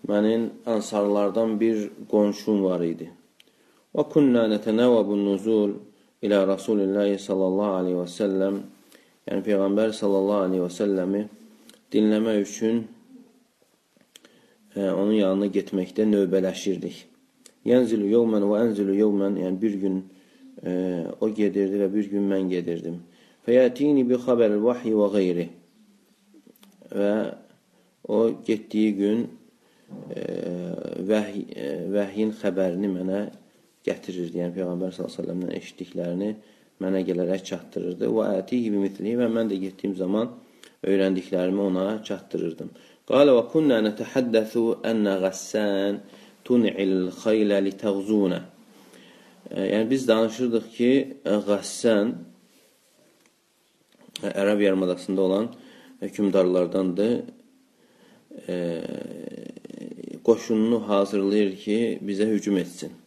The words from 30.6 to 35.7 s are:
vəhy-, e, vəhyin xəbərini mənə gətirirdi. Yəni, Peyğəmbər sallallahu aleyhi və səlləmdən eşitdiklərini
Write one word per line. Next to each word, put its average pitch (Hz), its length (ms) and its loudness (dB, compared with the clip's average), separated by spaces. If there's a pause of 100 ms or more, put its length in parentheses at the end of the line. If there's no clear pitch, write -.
vəhy-, 101 560 -2
e, 67 120 -8 (220)
vəhyin 104 440 0
xəbərini 95 560 -2
mənə 92 300 -2 (640)
gətirirdi. 87 520 -6
Yəni, 87 180 -4
Peyğəmbər 90 360 -4
sallallahu - 220 -10
aleyhi - 40 -12
və - 40 -8
səlləmdən 90 360 -6
eşitdiklərini 87 720 -6 (480)